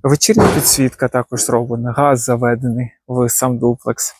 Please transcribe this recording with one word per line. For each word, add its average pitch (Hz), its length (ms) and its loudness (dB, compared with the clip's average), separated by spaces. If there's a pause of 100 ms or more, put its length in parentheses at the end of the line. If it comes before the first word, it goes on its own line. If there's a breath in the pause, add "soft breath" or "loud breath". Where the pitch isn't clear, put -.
Вечірня 185 520 4
підсвітка 131 540 0
також 127 360 -4
зроблена, 120 480 -2
газ 139 300 2
заведений 120 680 -2 (160)
в 123 200 0
сам 123 300 -2
дуплекс. 120 600 -2